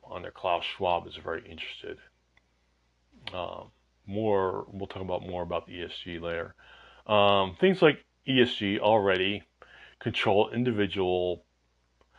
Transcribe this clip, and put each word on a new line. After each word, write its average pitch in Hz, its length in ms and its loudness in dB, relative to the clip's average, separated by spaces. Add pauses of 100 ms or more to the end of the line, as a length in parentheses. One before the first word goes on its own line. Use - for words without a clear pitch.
under 90 200 -12
Klaus 87 340 -2
Schwab 87 440 -2
is - 80 -16
very 82 340 -8
interested - 480 -12 (1300)
in. - 80 -12
Um, 90 360 -10 (340)
more, 101 680 0
we'll 98 160 -10
talk 98 140 -10
about 90 260 -4
more 87 140 -6
about 85 240 -4
the 92 80 -16
E 87 100 -10
S 85 200 -10
G 87 160 -10
later. 85 340 -6 (540)
Um, 101 520 4
things 185 220 4
like 147 240 4 (220)
E 131 120 4
S 120 140 4
G 104 260 -2
already 101 640 2 (560)
control 107 500 2
individual, 95 960 0 (760)